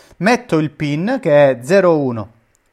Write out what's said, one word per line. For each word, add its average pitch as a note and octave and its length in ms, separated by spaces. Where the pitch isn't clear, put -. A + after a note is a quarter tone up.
metto A3 400
il D3+ 140
pin E3 500
che D3 300
è A#2+ 120
zero F3 320
uno A#2+ 340